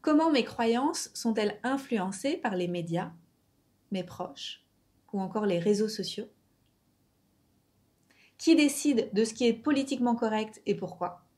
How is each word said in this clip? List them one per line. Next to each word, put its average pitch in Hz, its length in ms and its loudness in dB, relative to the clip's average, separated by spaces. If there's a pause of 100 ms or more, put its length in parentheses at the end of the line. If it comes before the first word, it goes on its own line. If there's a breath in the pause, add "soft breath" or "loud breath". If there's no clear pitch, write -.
Comment 311 300 4
mes 247 120 4
croyances 247 680 -2
sont-elles 214 480 -2
influencées 254 720 -4
par 220 200 -4
les 180 100 -2
médias, 175 460 -4 (800)
mes 185 100 -4
proches, - 640 -12 (460)
ou 202 80 -4
encore 190 260 -4
les 175 140 2
réseaux 208 280 2
sociaux ? - 400 -8 (2000 soft breath)
Qui 320 200 6
décide 285 580 2
de 214 100 4
ce 220 80 -4
qui 247 140 0
est 233 60 6
politiquement 262 640 0
correct 214 500 -2
et 202 80 0
pourquoi ? - 500 -8 (140)